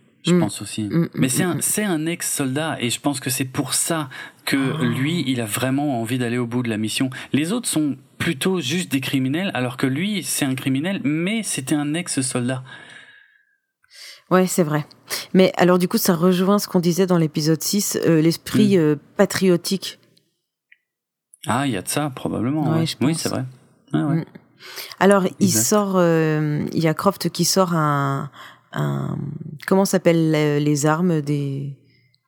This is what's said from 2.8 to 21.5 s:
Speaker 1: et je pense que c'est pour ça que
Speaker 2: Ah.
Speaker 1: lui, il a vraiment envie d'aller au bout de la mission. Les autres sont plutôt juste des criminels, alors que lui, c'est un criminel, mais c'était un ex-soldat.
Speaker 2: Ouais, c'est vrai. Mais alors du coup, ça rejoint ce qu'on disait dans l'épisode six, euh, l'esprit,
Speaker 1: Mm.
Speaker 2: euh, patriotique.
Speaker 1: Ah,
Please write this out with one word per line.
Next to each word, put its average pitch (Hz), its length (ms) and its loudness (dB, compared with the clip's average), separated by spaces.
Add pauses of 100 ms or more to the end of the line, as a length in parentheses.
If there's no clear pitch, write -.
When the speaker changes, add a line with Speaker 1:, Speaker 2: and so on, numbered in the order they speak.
Speaker 1:
et 117 100 0
je - 100 -4
pense 143 180 -2
que 131 120 -6
c'est 135 160 -2
pour 135 260 -4
ça 156 380 -2 (340)
que 135 340 0
Speaker 2:
Ah. 131 60 -2
Speaker 1:
lui, 127 420 0
il 127 140 -2
a 113 60 -2
vraiment 131 560 -2
envie 117 160 -2
d'aller 120 200 -2
au 123 80 -2
bout 123 160 -2
de 117 60 -2
la 110 80 -2
mission. 107 320 -2 (240)
Les 156 200 0
autres 233 160 -4
sont 147 280 0 (220)
plutôt 175 420 -2
juste 160 320 -4
des 139 80 0
criminels, 139 540 -2
alors 127 220 -2
que 139 100 0
lui, 170 360 -2
c'est - 220 -2
un 131 100 0
criminel, 139 500 -2
mais 175 380 0
c'était 151 320 -4
un 147 200 -2
ex-soldat. 131 680 -2 (1700)
Speaker 2:
Ouais, 185 160 6
c'est 180 160 0
vrai. 147 240 0 (480)
Mais 185 220 6
alors 180 220 6
du 180 100 0
coup, 226 100 0
ça 190 160 2
rejoint 185 440 2
ce - 100 -4
qu'on 190 120 2
disait 175 260 2
dans 180 120 4
l'épisode 156 440 0
six, - 440 -2
euh, 165 160 6
l'esprit, 196 540 2
Speaker 1:
Mm. 175 40 6
Speaker 2:
euh, 151 160 4 (200)
patriotique. 185 840 0 (1500)
Speaker 1:
Ah, 143 200 0